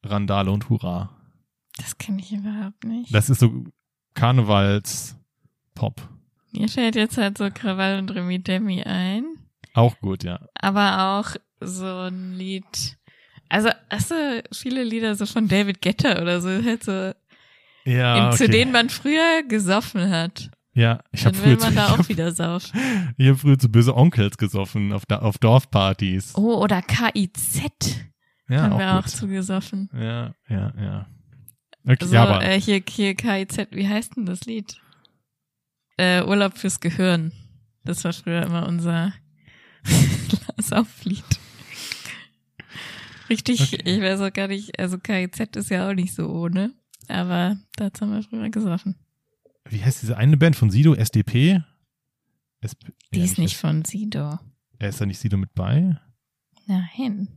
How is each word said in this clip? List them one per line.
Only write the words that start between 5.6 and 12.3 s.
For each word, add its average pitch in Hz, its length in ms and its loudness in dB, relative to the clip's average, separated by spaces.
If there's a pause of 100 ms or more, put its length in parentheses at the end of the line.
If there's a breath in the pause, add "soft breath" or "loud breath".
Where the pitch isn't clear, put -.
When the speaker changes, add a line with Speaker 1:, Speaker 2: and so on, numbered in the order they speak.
Speaker 2:
Mir 214 160 -4
fällt 226 280 -2
jetzt 220 220 0
halt 202 200 -2
so 202 140 -4
Krawall 190 480 -4
und 190 120 -6
Remi 180 300 -4
Demi 185 420 -2
ein. 185 400 -4 (500)
Speaker 1:
Auch 117 260 4
gut, 95 240 -6
ja. 87 320 -10
Speaker 2:
Aber 196 640 0
auch - 160 -8 (240)
so 185 260 -10
ein 185 480 -8